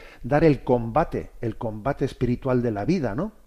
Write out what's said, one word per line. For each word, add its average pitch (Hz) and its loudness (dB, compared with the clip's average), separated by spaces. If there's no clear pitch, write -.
dar 143 2
el 147 6
combate, 120 0
el 113 -4
combate 117 -4
espiritual 123 0
de 120 0
la 101 -2
vida, 135 0
¿no? 185 -4